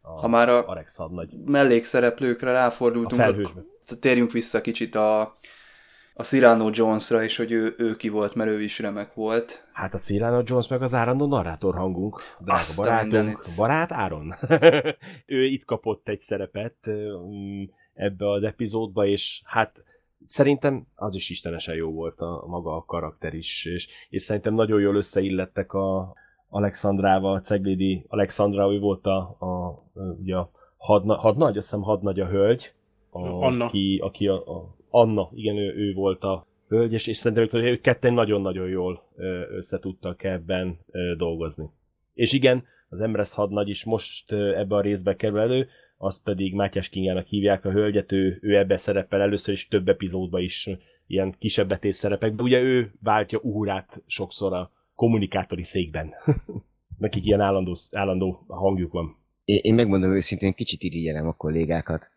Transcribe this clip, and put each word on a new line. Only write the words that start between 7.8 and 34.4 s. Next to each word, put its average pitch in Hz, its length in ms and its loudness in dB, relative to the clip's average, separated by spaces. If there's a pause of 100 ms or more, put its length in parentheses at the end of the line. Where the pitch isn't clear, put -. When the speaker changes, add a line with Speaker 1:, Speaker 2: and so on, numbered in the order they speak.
Speaker 2:
ki 110 120 -4
volt, 104 260 0
mert 110 160 0
ő 107 120 -2
is 104 160 -6
remek 104 360 -6
volt. 113 580 -4
Speaker 1:
Hát 92 220 -8
a 98 40 -4
Cyrano 113 480 0
Jones 123 220 0
meg 127 140 -4
az 127 120 -2
állandó 127 320 2
narrátor 92 480 -2
hangunk, 92 460 -4 (180)
drága 92 200 0
Speaker 2:
Azt - 200 0
a - 40 0
Speaker 1:
barátunk, 110 300 2
Speaker 2:
mindenit. 107 440 0
Speaker 1:
barát 139 360 0
Áron. 87 420 -6 (480)
<laughs> 156 440 -8
Ő 131 180 2
itt 135 200 -2
kapott 110 440 -4
egy 104 120 -4
szerepet, 101 640 -6
ö, 107 360 -6
mm, 98 440 -10 (320)
ebbe 101 360 -2
az 101 120 2
epizódba, 107 640 -2
és 101 380 -2
hát - 400 -4 (400)
szerintem 135 680 2
az 104 200 -8
is 92 160 -8
istenesen 85 440 -8
jó 80 160 -4
volt 82 300 -8
a, 85 220 -8
a - 40 -14
maga 82 300 -6
a 82 80 -8
karakter 80 500 -8
is, - 300 -8
és, 87 240 -8 (200)
és 98 140 -6
szerintem 107 320 -2
nagyon 107 260 4
jól 101 160 4
összeillettek 95 760 -2
a 95 420 -2 (340)
Alexandrával, 98 920 2
Ceglédi 95 680 0
Alexandra, 101 640 2
ő 101 60 0
volt 98 280 0
a, 95 120 2 (200)
a, 90 440 -6 (380)
ugye 92 160 -4
a 87 140 -4 (260)
hadna-, 104 400 2
hadnagy, 113 400 2
azt 104 140 -4
hiszem 104 120 -4
hadnagy 98 380 -2
a 95 60 -2
hölgy, 101 460 2 (380)
a, 90 340 -6
Speaker 3:
Anna. 123 200 2
Speaker 1:
aki, 98 380 0
aki 98 260 -4
a, 95 60 4 (220)